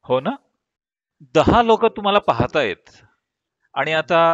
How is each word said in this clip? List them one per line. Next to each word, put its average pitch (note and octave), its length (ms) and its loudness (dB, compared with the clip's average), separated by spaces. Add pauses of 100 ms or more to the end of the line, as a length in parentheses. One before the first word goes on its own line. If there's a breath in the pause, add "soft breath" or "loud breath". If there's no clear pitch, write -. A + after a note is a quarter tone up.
हो C3 160 -2
ना? G#3+ 160 -8 (960)
दहा F#3 280 2
लोक A3+ 240 2
तुम्हाला G3+ 320 -2
पाहतायत B2 720 -4 (840)
आणि C#3+ 180 -4
आता E3 300 0 (120)